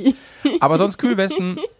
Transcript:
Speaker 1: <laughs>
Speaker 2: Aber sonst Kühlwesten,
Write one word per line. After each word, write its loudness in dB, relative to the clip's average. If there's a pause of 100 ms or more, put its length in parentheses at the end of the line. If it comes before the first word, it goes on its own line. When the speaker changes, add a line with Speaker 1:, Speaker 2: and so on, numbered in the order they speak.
(300)
Speaker 1:
<laughs> -2
Speaker 2:
Aber 2
sonst 0
Kühlwesten, -2 (220)